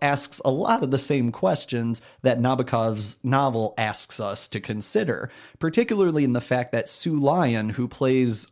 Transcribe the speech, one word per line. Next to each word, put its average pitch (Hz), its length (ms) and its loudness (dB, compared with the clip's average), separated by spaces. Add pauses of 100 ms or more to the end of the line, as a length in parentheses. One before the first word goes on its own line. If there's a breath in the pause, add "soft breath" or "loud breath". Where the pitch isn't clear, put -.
asks 143 420 -2
a - 60 2
lot 135 320 0
of 139 80 -2
the 135 80 2
same 131 340 0
questions 117 720 -2 (220 loud breath)
that 123 160 2
Nabokov's 117 840 0
novel 123 540 0
asks - 420 -4
us 101 280 -4
to - 120 -6
consider, 107 680 0 (300 loud breath)
particularly 170 640 2
in 127 100 2
the 123 80 0
fact 123 300 -2
that 117 180 -2
Sue 156 300 0
Lyon, 139 520 2
who 123 160 -4
plays 127 640 0